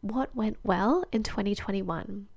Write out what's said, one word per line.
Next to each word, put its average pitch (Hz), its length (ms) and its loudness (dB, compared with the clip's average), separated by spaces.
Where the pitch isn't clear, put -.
what 240 340 -2
went 214 260 0
well 214 480 4
in 220 120 2
twenty 202 320 0
twenty-one? 196 720 -4